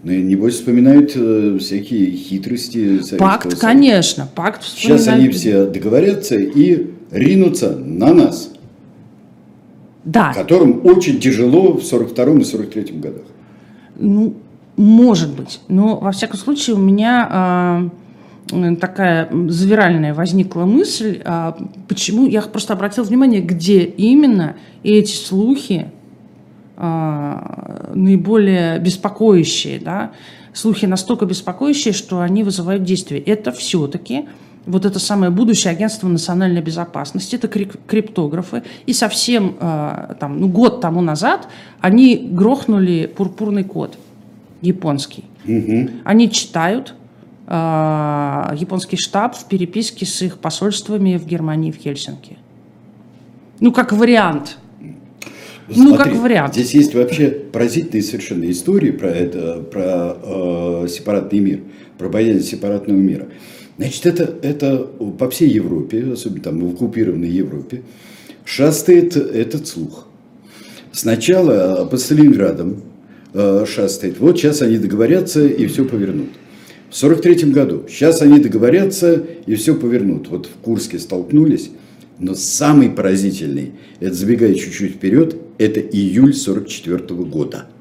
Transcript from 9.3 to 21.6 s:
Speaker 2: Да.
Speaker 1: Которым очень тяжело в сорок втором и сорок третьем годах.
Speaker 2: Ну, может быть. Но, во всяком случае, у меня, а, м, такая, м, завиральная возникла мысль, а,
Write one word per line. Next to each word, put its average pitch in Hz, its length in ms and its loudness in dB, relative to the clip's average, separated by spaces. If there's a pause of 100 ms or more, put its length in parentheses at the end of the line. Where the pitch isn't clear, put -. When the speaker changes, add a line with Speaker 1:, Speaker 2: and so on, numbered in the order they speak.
Speaker 2:
Да. 165 300 0
Speaker 1:
Которым 151 520 4
очень 180 340 4
тяжело 127 520 4
в 139 100 -2
сорок 117 300 -2
втором 139 260 4
и 117 60 4
сорок 107 260 -6
третьем 80 300 -8
годах. - 220 -12 (760)
Speaker 2:
Ну, 208 360 0 (420)
может 208 580 6
быть. 131 340 -14
Но, 202 300 2
во 196 140 -4
всяком 208 260 -6
случае, 277 380 -2
у - 20 0
меня, 214 520 2
а, 180 580 0 (640)
м, 170 240 0
такая, 175 520 0
м, 170 220 -2
завиральная 170 640 2
возникла 175 500 -2
мысль, 214 600 0
а, 165 320 -4 (320)